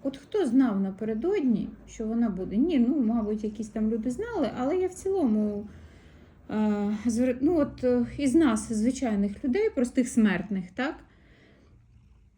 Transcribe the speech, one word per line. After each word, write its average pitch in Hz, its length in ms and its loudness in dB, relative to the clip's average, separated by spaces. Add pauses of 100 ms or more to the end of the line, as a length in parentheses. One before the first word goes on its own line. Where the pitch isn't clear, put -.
От 269 140 -6
хто 392 300 -2
знав 233 340 4
напередодні, 220 880 -2 (200)
що - 180 -10
вона 226 220 0
буде? 185 280 -4
Ні, 302 220 4
ну, 262 220 4
мабуть, 214 440 0
якісь 214 240 -6
там 214 220 -2
люди 233 200 -2
знали, 370 480 -2
але 277 180 0
я 370 120 0
в 359 60 -6
цілому, 214 720 0 (840)
е, - 40 -6 (520)
звер-, 247 340 0
ну, 330 180 2
от, - 260 -2
е, 247 220 2 (120)
із 277 160 0
нас, 233 380 4
звичайних 214 720 0
людей, 403 260 2
простих 247 380 0
смертних, 190 600 0
так? 277 240 -4 (1400)